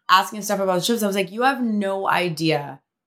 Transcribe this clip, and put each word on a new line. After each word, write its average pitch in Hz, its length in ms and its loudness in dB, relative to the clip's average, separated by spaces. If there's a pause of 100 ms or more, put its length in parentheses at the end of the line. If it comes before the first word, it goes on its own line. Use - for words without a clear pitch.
asking 196 360 4
stuff 202 160 -2
about 190 200 2
the 175 60 -4
shows. 226 180 0
I 208 40 0
was 196 80 -2
like, 190 160 -2
"You 214 100 -6
have 269 200 2
no 196 460 -2
idea 156 720 -2 (280)